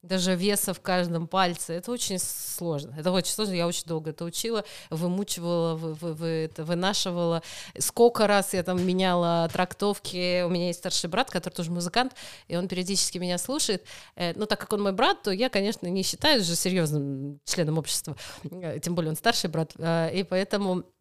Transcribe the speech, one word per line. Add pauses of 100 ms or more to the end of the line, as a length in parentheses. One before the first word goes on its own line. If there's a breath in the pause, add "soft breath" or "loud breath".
даже
веса
в
каждом
пальце.
Это
очень
сложно.
Это
очень
сложно.
Я
очень
долго
это
учила, (260 loud breath)
вымучивала,
вы-,
вы-,
вы-,
это
вынашивала. (340 loud breath)
Сколько
раз
я
там
меняла
трактовки.
У
меня
есть
старший
брат,
который
тоже
музыкант, (340 loud breath)
и
он
периодически
меня
слушает. (320 loud breath)
Э,
но
так
как
он
мой
брат,
то
я,
конечно,
не
считаю
же
серьезным
членом
общества. (340 loud breath)
Э,
тем
более
он
старший
брат.
Э,
и
поэтому (180)